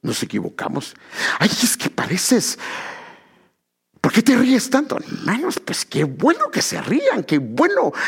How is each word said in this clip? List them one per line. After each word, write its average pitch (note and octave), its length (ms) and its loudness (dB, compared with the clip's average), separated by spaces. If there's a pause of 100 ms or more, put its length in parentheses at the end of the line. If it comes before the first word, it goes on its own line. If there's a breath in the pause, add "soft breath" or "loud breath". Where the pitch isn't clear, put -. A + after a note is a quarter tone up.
nos - 220 -4
equivocamos. - 720 -6 (440 loud breath)
Ay, G3 100 4 (120)
es - 140 2
que - 140 -4
pareces, - 680 0 (1400 loud breath)
¿por - 140 0
qué A3 80 6
te B3 160 6
ríes B3+ 320 4
tanto? D4 280 0
Hermanos, - 600 -4
pues - 260 -6
qué D3 200 0
bueno G3 440 0
que - 120 -2
se - 200 -2
rían, C#4+ 440 2
qué D3+ 120 2
bueno C#3 540 2 (160 loud breath)